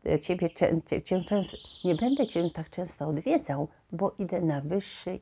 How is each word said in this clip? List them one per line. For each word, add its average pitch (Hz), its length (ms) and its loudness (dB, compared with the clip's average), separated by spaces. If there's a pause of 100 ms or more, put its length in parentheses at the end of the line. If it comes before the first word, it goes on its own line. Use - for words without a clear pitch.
e, 156 120 4
ciebie 175 300 0
czę-, 165 340 4
cię, - 200 -2
cię 185 220 0
często, 196 320 0 (280)
nie 180 100 4
będę 254 320 2
cię 170 240 0
tak 160 200 -10
często 175 360 -6
odwiedzał, 156 640 0 (240)
bo 185 260 0
idę 180 220 -2
na 156 200 2
wyższy 185 600 -4